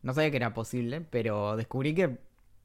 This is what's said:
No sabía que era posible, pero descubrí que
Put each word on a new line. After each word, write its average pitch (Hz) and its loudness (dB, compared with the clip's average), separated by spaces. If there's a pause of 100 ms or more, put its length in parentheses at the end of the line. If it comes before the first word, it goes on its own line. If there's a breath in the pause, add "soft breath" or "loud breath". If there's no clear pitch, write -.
No 127 -4
sabía 156 4
que 135 0
era 117 0
posible, 120 -4
pero 110 0
descubrí 131 -2
que 165 2 (460)